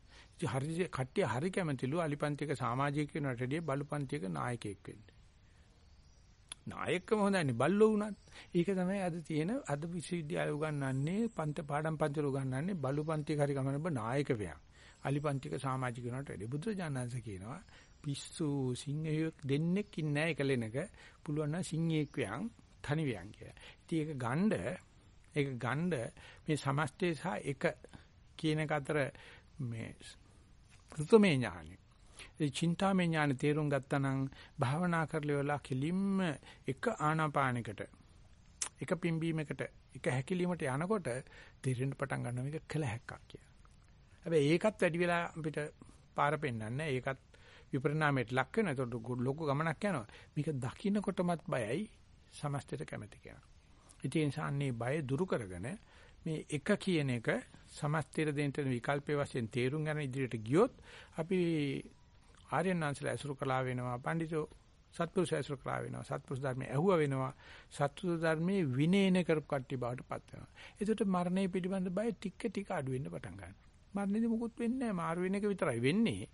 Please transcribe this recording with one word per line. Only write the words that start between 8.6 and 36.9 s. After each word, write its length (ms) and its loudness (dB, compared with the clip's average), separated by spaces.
තමයි 320 2
අද 200 -2
තියෙන, 300 0
අද 200 -4
විශ්වවිද්‍යාලය 680 -2
උගන්වන්නේ, 760 0
පන්ත, 340 -4
පාඩම් 340 -2
පන්තිවල 300 2
උගන්වන්නේ 500 -2
බලුපන්තියක 640 0
හරි 140 4
ගමන 240 0
ඔබ 120 -2
නායක 420 0
වෙයන්. 260 -2
අලිපන්තියක 560 0
සමාජික 480 -2
වෙනවට 240 -6
වැඩිය. 200 -8
බුදුරජාණන් 520 -4
වහන්සේ 220 -4
කියනවා 380 -10
පිස්සු 520 -6
සිංහයෙක් 680 -2
දෙන්නෙක් 520 0
ඉන්නේ 220 0
නැහැ 160 2
එක 100 -2
ලෙනක. 380 2
පුළුවන් 340 -2
නම් 120 -2
සිංහෙක් 520 0
වෙයන්, 320 -2
තනි 260 0
වෙයන් 260 -2
කියලා. 260 -18
ඉතින් 220 -4
ඒක 160 -2
ගණ්ඩ, 400 2
ඒක 260 0
ගණ්ඩ 380 0
මේ 160 0
සමස්තය 560 0
සහ 140 -4
එක 180 -4
කියන 260 0
එක 120 0
අතර 260 0
මේ 380 -6
කෘතමේ 480 8
ඥානෙ. 420 -2
ඒ 160 0
චින්තාමය 540 2
ඥානෙ 300 4
තේරුම් 340 2
ගත්තා 320 2
නම් 200 0
භාවනා 520 2
කරලා 300 0
ඉවරලා 240 0
කෙලින්ම 600 0
එක 300 -2